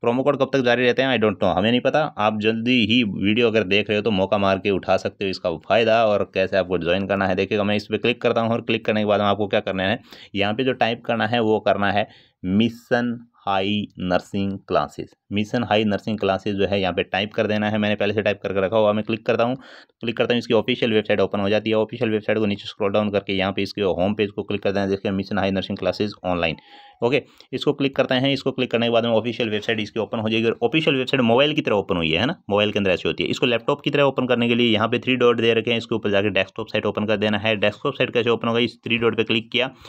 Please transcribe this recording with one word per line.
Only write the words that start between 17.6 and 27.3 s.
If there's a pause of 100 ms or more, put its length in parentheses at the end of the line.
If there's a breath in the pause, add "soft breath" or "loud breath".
है।
मैंने
पहले
से
टाइप
करके
रखा
हुआ,
मैं
क्लिक
करता
हूँ। (440 loud breath)
क्लिक
करता
हूँ,
इसकी
ऑफिशियल
वेबसाइट
ओपन
हो
जाती
है।
ऑफिशियल
वेबसाइट
को
नीचे
स्क्रॉल
डाउन
करके
यहाँ
पे
इसके
होम
पेज
को
क्लिक
कर
देना,
देखिए
मिशन
हाई
नर्सिंग
क्लासेज (120)
ऑनलाइन। (460 loud breath)
ओके, (300 loud breath)